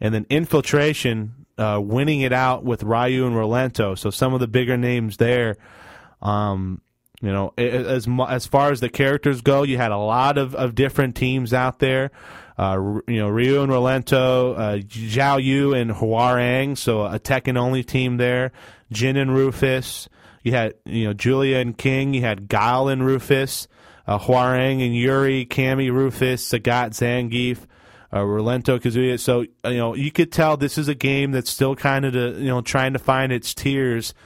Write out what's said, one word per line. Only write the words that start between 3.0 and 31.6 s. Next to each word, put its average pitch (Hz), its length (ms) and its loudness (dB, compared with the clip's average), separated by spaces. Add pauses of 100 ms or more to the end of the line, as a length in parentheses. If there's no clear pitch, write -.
and 120 100 0
Rolento. 113 640 0
So - 120 -4
some 131 240 0
of 127 60 0
the 123 80 0
bigger 123 280 2
names 123 420 0
there. 117 400 2 (640)
Um, 98 600 -2 (400)
you 104 100 -2
know, 98 260 -2
a-, 120 120 0
as 123 380 -2
mu-, 127 180 0
as 127 220 -4
far 143 240 2
as 127 80 -2
the 120 100 -2
characters 139 520 0
go, 139 220 4
you 135 140 0
had 117 140 0
a 104 60 -2
lot 123 400 2
of, 135 180 -2
of 127 180 -2
different 135 420 0
teams 127 380 0
out 127 260 0
there, 131 320 0 (460)
uh, 95 200 0
R-, 101 300 -4
you 117 120 0
know, 104 100 0
Ryu 127 320 2
and 135 100 0
Rolento, 127 840 2
uh, 104 220 -2
Zhao 113 640 0
Yu 139 300 2
and 117 180 0
Huarang, 123 880 2
so 107 280 0
a 101 140 -4
Tekken-only 127 640 0
team 127 340 -2
there. 123 340 0 (400)
Jin 131 260 0
and 131 160 2
Rufus. 131 720 0 (360)
You 117 80 0
had, 117 240 0 (100)
you 113 200 -2
know, 104 80 -2
Julia 131 440 2
and 120 200 -2
King. 135 360 0
You 127 80 0
had 104 260 -4
Guile 123 420 2
and 131 160 0
Rufus. 135 640 0 (380)
Uh, 101 140 0
Huarang 127 680 2
and 120 100 0
Yuri, 135 500 0
Cammy, 131 440 0
Rufus, 127 600 0
Sagat, 120 400 0
Zangief, 120 680 -2 (520)
uh, 101 80 -2
Rolento, 113 580 0
Kazuya. 123 400 0
So, 120 240 0
you 120 360 -6
know, 117 180 -2
you 143 160 -4
could 165 200 2
tell 156 260 2
this 139 200 -2
is 147 120 -2
a 147 60 0
game 139 360 0
that's 127 180 -2
still 135 240 0